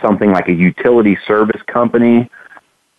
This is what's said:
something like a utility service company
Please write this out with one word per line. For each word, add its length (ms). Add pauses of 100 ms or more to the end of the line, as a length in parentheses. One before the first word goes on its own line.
something 300
like 160
a 40
utility 640 (100)
service 420
company 600 (720)